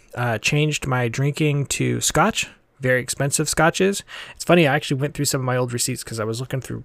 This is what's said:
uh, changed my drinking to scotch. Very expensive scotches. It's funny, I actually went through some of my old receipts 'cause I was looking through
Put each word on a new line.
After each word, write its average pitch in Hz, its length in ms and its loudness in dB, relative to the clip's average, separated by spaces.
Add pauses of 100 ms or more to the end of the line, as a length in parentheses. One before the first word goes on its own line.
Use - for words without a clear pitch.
(140)
uh, 120 240 -2
changed 151 480 0
my 127 220 0
drinking 143 580 0
to 123 360 -2
scotch. - 460 2 (340)
Very 127 180 2
expensive 139 480 -2
scotches. 185 560 2 (320)
It's - 80 -14
funny, 170 240 6
I 135 80 2
actually 147 240 -2
went 147 140 -2
through 147 120 -2
some 139 140 0
of 127 60 -4
my 127 100 0
old 127 160 0
receipts 120 320 -4
'cause 113 160 -8
I 107 60 -2
was 113 160 -4
looking 131 180 -4
through 117 260 -8